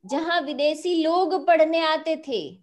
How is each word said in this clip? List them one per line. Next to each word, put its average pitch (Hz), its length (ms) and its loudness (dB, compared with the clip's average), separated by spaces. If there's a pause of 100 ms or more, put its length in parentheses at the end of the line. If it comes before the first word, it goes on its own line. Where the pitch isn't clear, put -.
जहां 320 360 -2
विदेशी 302 640 -2
लोग 359 440 0
पढ़ने 320 320 4
आते 311 480 -2
थे 190 360 -6